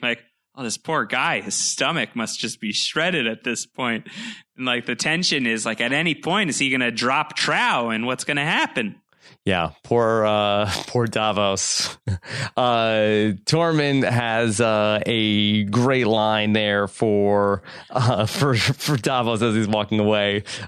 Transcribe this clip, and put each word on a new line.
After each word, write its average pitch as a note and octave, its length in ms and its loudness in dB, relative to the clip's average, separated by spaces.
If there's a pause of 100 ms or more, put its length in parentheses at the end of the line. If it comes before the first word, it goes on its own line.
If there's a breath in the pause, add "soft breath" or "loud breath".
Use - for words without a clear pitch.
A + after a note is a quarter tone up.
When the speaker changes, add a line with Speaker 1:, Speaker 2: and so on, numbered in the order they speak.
Speaker 1:
like, A#2 180 -4 (320)
"Oh, C3+ 80 -10
this A2 140 -6
poor D3 280 -2
guy, B2+ 360 -2
his - 140 -8
stomach C3+ 600 -2
must A2+ 240 -6
just - 200 -6
be G#2 140 -6
shredded D#3 540 -2
at A2+ 160 -6
this A#2 220 -4
point." A#2 420 -6 (500 loud breath)
And, B2+ 80 -8
like, B2 220 -2
the B2 80 -4
tension D#3 500 0
is, A2+ 200 0
like, A2 140 -4
at B2 140 0
any D#3 220 0
point, F#3 340 0
is - 100 -4
he C#3 100 0
gonna B2+ 220 0
drop B2+ 440 -2
trow D3+ 560 0
and A2 140 -2
what's B2+ 180 -4
gonna C#3+ 220 -2
happen? E3+ 500 -2 (480 loud breath)
Speaker 2:
Yeah, E2+ 280 0 (120)
poor, A2+ 400 2
uh, G#2 560 2
<laughs> - 80 -12
poor A#2+ 200 0
Davos. G2+ 880 0 (580 loud breath)
Uh, A2 760 2 (120)
Tormund D3 640 2
has, A#2 540 0
uh, G#2+ 440 2
a G#2+ 580 2
great A#2+ 420 2
line G#2+ 480 2
there G#2 340 2
for, G2+ 760 2 (260 loud breath)
uh, A2+ 360 2
<laughs> - 20 -2
for, C#3 280 0
for C3+ 420 0
Davos A#2 440 0
as A2+ 140 2
he's A2 120 2
walking G#2+ 320 0
away, G#2 440 2 (240 loud breath)